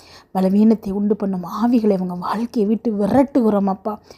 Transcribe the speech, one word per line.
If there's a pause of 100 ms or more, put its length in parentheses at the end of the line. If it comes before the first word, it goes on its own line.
(320)
பலவீனத்தை
உண்டு
பண்ணும்
ஆவிகளை
அவங்க
வாழ்க்கையை
விட்டு
விரட்டுகிறோம்
அப்பா. (180)